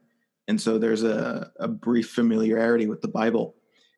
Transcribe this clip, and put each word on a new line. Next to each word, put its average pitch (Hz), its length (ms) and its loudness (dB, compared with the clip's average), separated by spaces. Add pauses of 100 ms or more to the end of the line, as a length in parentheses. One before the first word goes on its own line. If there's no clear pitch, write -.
(480)
And 107 140 0
so 113 160 0
there's 113 260 0
a, - 560 -2
a - 80 -6
brief 117 440 -2
familiarity 113 760 2
with 107 160 -4
the - 60 -6
Bible. 113 480 -2 (420)